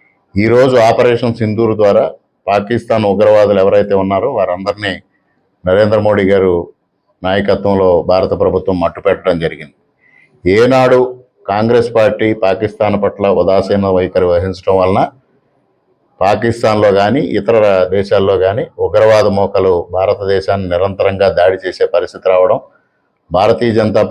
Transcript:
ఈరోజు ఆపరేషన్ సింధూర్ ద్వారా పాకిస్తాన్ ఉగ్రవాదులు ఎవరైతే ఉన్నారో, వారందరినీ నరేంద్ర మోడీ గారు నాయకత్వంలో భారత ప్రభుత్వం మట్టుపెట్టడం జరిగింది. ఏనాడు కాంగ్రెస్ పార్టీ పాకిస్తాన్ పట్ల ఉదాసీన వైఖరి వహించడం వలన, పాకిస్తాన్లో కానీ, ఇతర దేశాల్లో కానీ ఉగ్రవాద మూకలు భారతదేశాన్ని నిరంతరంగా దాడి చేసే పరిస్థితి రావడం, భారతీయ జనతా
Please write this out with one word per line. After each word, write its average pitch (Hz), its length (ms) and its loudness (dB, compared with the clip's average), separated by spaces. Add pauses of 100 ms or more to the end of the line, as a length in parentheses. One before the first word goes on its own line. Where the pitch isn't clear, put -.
(360)
ఈరోజు 120 420 2 (120)
ఆపరేషన్ 117 520 0
సింధూర్ 110 400 0
ద్వారా 104 240 4 (420)
పాకిస్తాన్ 110 680 -2
ఉగ్రవాదులు 104 520 2
ఎవరైతే 101 280 2 (100)
ఉన్నారో, 98 360 -2
వారందరినీ 98 540 -4 (760)
నరేంద్ర 107 400 2
మోడీ 101 240 2
గారు 92 240 2 (680)
నాయకత్వంలో 98 640 0 (220)
భారత 95 300 0
ప్రభుత్వం 92 420 -4
మట్టుపెట్టడం 87 640 -2
జరిగింది. 78 320 -10 (800)
ఏనాడు 127 420 4 (520)
కాంగ్రెస్ 113 480 0
పార్టీ 107 300 0 (160)
పాకిస్తాన్ 101 600 -2
పట్ల 101 240 -2 (140)
ఉదాసీన 98 540 0
వైఖరి 90 360 0
వహించడం 92 480 -2
వలన, 92 200 0 (1200)
పాకిస్తాన్లో 107 680 0 (100)
కానీ, 107 220 0 (180)
ఇతర 113 160 0 (400)
దేశాల్లో 98 480 0
కానీ 101 200 -2 (220)
ఉగ్రవాద 107 420 2 (100)
మూకలు 95 360 0 (220)
భారతదేశాన్ని 98 800 -2
నిరంతరంగా 95 560 -2 (100)
దాడి 92 240 2
చేసే 92 220 -2 (100)
పరిస్థితి 87 380 -6
రావడం, 92 260 2 (720)
భారతీయ 110 460 0
జనతా 107 320 0